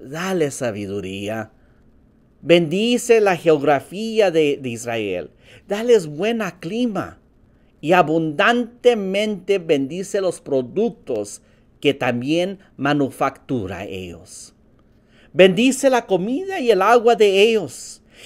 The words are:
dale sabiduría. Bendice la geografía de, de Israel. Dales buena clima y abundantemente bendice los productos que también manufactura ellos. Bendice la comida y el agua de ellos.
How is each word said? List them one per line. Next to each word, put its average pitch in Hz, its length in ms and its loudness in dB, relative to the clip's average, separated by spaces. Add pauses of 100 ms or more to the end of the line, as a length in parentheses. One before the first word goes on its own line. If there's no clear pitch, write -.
dale 165 500 -4
sabiduría. 101 1000 -8 (920)
Bendice 196 800 2
la 196 160 2
geografía 170 960 0
de, 151 280 2
de 131 80 -8
Israel. 113 600 -6 (380)
Dales 208 400 2
buena 196 500 -6
clima 185 640 -6 (600)
y 151 120 0
abundantemente 196 1700 0
bendice 165 640 -2
los 180 200 -4
productos 127 1000 -4 (400)
que 139 140 2
también 139 640 -2 (180)
manufactura 131 1080 -4
ellos. 90 680 -14 (800)
Bendice 196 560 4
la 233 180 0
comida 262 520 -4
y 240 140 2
el 185 100 2
agua 233 320 6
de 202 280 4
ellos. 208 600 -2 (240)